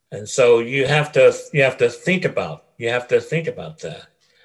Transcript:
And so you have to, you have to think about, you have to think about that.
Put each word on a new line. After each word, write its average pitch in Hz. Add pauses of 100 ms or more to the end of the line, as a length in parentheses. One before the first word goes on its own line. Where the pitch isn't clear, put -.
(140)
And 104
so 120
you 127
have 147
to, 127 (200)
you 139
have 131
to 120
think 180
about, 85 (120)
you 117
have 123
to 120
think 156
about 85
that. - (380)